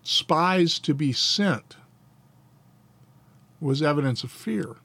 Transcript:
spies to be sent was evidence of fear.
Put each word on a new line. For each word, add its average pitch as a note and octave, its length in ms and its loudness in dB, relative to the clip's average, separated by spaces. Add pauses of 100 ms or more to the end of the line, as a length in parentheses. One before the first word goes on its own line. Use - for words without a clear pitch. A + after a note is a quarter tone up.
spies F3 760 2
to - 160 0
be C#3 180 0
sent - 640 -2 (1800)
was C#3 220 0
evidence D3 420 0
of A#2+ 60 -12
fear. - 540 -6